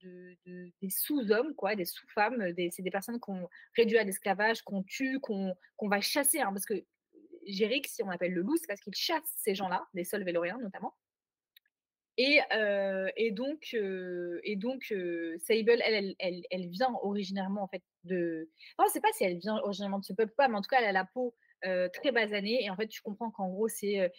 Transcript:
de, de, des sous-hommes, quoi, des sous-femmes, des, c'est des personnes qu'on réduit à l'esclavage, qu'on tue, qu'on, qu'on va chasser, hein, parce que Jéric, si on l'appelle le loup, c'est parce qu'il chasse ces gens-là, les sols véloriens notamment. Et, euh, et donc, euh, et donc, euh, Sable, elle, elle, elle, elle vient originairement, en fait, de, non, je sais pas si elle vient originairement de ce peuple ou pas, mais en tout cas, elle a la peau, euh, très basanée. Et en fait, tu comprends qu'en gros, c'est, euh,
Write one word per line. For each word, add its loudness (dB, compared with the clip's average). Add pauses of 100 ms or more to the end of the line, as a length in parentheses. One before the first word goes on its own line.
de, -18 (100)
de, -12
des -4
sous-hommes, 2
quoi, 0
des -2
sous-femmes, 0
des, -2
c'est -10
des -4
personnes -2
qu'on -8 (280)
réduit 6
à 4
l'esclavage, 0
qu'on -4
tue, -2
qu'on, -2 (220)
qu'on -2
va 4
chasser, 2
hein, 2
parce -6
que -4 (600)
Jéric, 0
si -4
on -6
l'appelle 0
le 0
loup, 2
c'est -4
parce -6
qu'il -12
chasse -2
ces 0
gens-là, -2
les -2
sols -4
véloriens 0
notamment. -8 (1300)
Et, 8 (120)
euh, 2
et 2
donc, -4
euh, -4
et -2
donc, -4
euh, -2
Sable, 2
elle, 6
elle, 2
elle, -4
elle -4
vient 0 (100)
originairement, -2
en -6
fait, -8 (220)
de, -2 (280)
non, 6
je -2
sais -2
pas 4
si 0
elle 2
vient -2
originairement -2
de -6
ce -8
peuple 2
ou -20
pas, 6
mais 0
en -2
tout -8
cas, 4
elle 4
a 2
la 4
peau, -4 (280)
euh, 2
très -2
basanée. 2
Et -2
en -4
fait, -2
tu -14
comprends -6
qu'en -4
gros, 0
c'est, 0
euh, 4 (100)